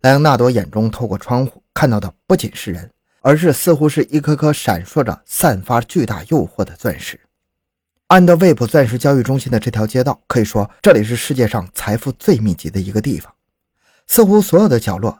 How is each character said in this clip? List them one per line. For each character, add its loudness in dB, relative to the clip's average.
莱 4
昂 4
纳 4
多 2
眼 -4
中 -2
透 -8
过 -4
窗 -4
户 -12
看 0
到 0
的 -10
不 2
仅 -4
是 -10
人， -12
而 2
是 2
似 0
乎 0
是 0
一 -2
颗 -2
颗 0
闪 -4
烁 -2
着 -6
散 -2
发 -2
巨 -2
大 -8
诱 0
惑 -6
的 -20
钻 -8
石。 -14
安 6
德 6
卫 4
普 -4
钻 2
石 -6
交 2
易 0
中 -2
心 -8
的 2
这 -6
条 -4
街 -2
道， -4
可 -2
以 2
说 -4
这 6
里 2
是 -6
世 -6
界 0
上 -6
财 -4
富 -6
最 0
密 -2
集 -12
的 -6
一 -6
个 -2
地 -4
方， -20
似 4
乎 4
所 4
有 4
的 2
角 -6
落 -6